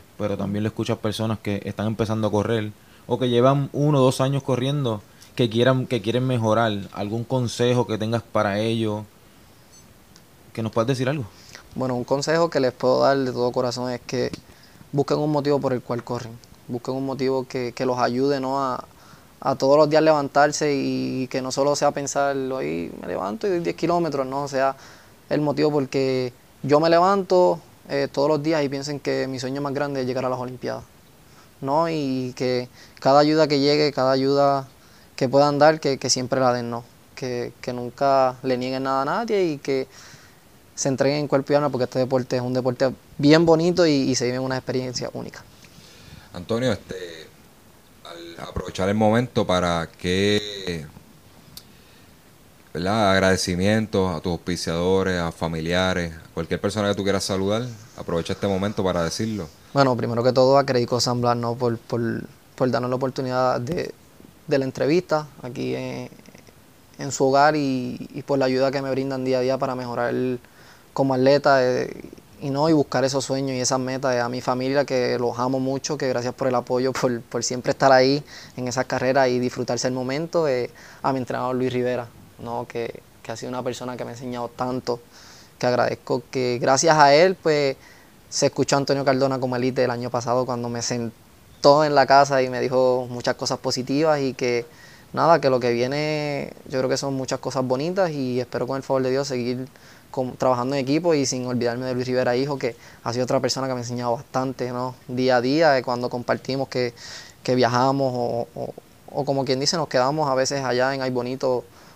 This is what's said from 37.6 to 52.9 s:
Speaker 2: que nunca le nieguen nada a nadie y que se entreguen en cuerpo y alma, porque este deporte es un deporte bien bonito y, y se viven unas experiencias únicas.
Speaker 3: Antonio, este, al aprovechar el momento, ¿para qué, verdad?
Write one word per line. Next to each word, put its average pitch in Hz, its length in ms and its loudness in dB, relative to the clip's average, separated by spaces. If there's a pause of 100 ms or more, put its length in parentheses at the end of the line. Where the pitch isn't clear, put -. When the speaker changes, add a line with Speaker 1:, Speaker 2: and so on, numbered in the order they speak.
Speaker 2:
que 127 120 -8
nunca 127 720 2
le 131 140 0
nieguen 131 260 -4
nada 135 180 0
a 135 40 -2
nadie 202 400 0
y 151 120 -2
que 135 300 -4 (880)
se - 140 -2
entreguen 139 320 0
en 147 60 -2
cuerpo 139 260 0
y - 20 6
alma, 147 140 2
porque 127 160 -2
este - 120 -6
deporte 127 380 0
es 127 80 -2
un 127 100 -4
deporte 127 400 0 (240)
bien 156 300 6
bonito 170 400 4
y, 156 40 4
y 135 220 2
se 123 120 -2
viven 127 160 -2
unas 131 180 -4
experiencias 127 520 -6
únicas. - 300 -12 (920)
Speaker 3:
Antonio, 113 380 -2
este, 87 560 -10 (800)
al - 420 -14
aprovechar - 400 -6
el 101 60 2
momento, 110 540 2
¿para 87 500 0
qué, 95 880 -2 (1900)
verdad? 98 400 2